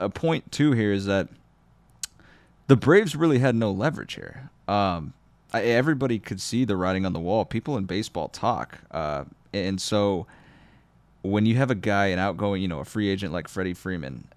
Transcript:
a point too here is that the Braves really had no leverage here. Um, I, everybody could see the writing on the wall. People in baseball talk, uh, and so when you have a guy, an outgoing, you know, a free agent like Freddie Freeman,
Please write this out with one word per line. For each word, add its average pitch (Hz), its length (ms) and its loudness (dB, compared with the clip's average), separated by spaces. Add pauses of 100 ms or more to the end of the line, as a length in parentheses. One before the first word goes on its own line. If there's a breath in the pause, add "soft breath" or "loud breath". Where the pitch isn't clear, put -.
a 98 80 -2
point - 440 -4
too 147 200 2
here 107 200 2
is 98 140 -2
that 98 220 0 (1400 soft breath)
the 139 100 8
Braves 165 380 6
really 151 240 4
had 127 160 4
no 113 160 2
leverage 107 440 -4
here. - 360 -16 (180)
Um, 95 440 0 (400)
I, 113 100 -2
everybody 127 560 2
could 98 220 -8
see 123 240 -2
the 104 120 0
writing 95 300 0
on 92 60 -2
the 85 80 -4
wall. 95 240 0
People 127 320 -4
in 98 80 -4
baseball 90 440 -4
talk, - 520 -4 (100)
uh, 73 340 -4 (280)
and 95 280 -2
so 101 460 0 (960 soft breath)
when 104 240 2
you 113 100 4
have 131 140 2
a 120 60 0
guy, 101 300 0
an 90 120 0
outgoing, 98 440 -2
you 95 60 -2
know, 78 120 -6
a - 40 -8
free 104 240 -2
agent 98 240 -2
like 82 160 -6
Freddie 92 260 -4
Freeman, 76 640 -10